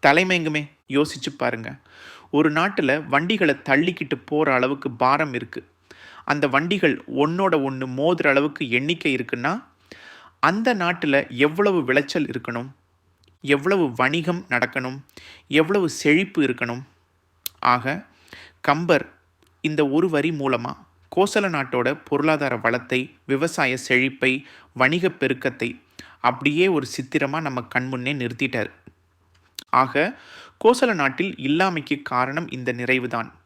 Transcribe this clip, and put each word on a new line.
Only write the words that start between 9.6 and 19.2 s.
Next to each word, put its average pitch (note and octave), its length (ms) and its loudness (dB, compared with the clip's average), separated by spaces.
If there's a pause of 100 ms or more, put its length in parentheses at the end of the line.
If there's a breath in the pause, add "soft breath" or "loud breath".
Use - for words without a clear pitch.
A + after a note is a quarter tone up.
அந்த G#3 340 0
நாட்டுல F3 420 0 (200)
எவ்வளவு F3 480 2
விளைச்சல் C#3 420 0
இருக்கணும், A#2+ 420 -8 (760)
எவ்வளவு D3+ 480 2
வணிகம் D3+ 460 0 (100)
நடக்கணும், B2+ 480 -4 (520 loud breath)
எவ்வளவு E3 420 2
செழிப்பு E3+ 520 2
இருக்கணும்? A#2+ 380 -2 (800)
ஆக B2+ 460 0 (560 loud breath)
கம்பர் D#3 440 2 (600)